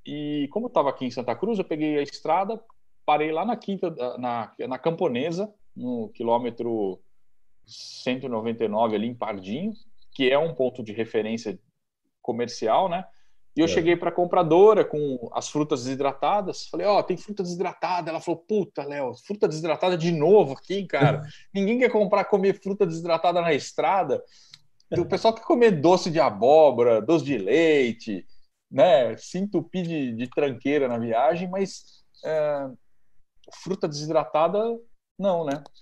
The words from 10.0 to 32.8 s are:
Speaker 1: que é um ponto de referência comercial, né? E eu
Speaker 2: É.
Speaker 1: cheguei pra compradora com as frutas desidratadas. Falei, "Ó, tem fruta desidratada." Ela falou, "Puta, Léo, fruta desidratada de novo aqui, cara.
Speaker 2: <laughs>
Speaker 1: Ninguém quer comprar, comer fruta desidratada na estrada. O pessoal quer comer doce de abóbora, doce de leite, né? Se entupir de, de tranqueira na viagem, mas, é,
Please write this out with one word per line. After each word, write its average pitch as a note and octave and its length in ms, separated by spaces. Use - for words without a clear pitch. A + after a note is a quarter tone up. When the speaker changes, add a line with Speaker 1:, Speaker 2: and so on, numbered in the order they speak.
Speaker 1:
que B2+ 160
é C#3 80
um D#3+ 160
ponto B2 280
de G#2+ 100
referência A2 680
comercial, A#2+ 680
né? F3+ 160
E - 40
eu E3 60
Speaker 2:
É. - 20
Speaker 1:
cheguei E3+ 280
pra F3 160
compradora F3+ 720
com C#3 480
as - 160
frutas D3 360
desidratadas. C#3 840
Falei, E3+ 200
"Ó, G3 160
tem F#3 140
fruta G3+ 260
desidratada." F3 680
Ela D#3+ 100
falou, E3 200
"Puta, F#3 440
Léo, C#3 300
fruta G#3 340
desidratada D#3+ 480
de E3 140
novo E3 440
aqui, F#3+ 320
cara. C3 360
Speaker 2:
<laughs> - 320
Speaker 1:
Ninguém G3 240
quer B3 120
comprar, G3+ 340
comer G3 360
fruta G3 260
desidratada E3+ 540
na E3+ 140
estrada. D3+ 680
O E3 140
pessoal A3 280
quer - 100
comer A#3 360
doce F3+ 300
de D#3 100
abóbora, A#2+ 800
doce D3 240
de C#3 140
leite, A#2+ 880
né? C3 460
Se - 220
entupir F#3 480
de, D3 280
de A#2+ 140
tranqueira C#3 600
na A#2+ 100
viagem, C#3 500
mas, - 560
é, D3 440